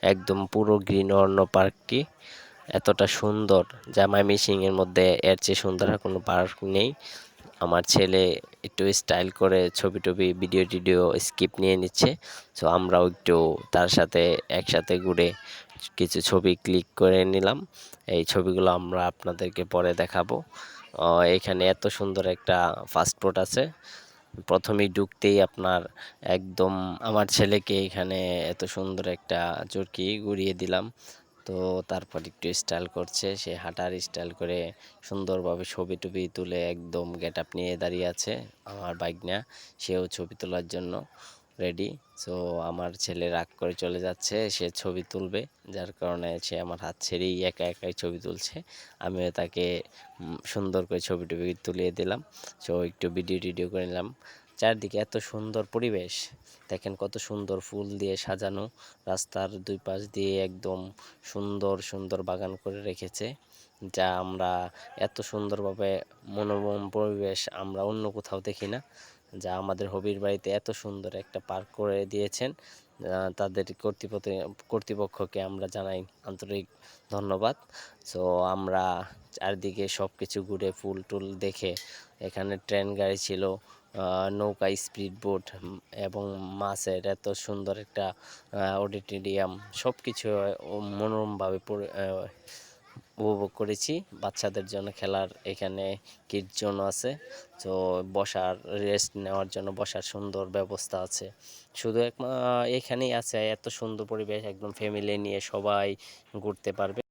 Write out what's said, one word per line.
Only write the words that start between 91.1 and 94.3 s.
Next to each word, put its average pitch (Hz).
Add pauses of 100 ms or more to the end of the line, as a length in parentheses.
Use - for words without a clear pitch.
পরি-, 101
আহ, 95 (920)
উপভোগ 104
করেছি। 113 (120)
বাচ্চাদের 101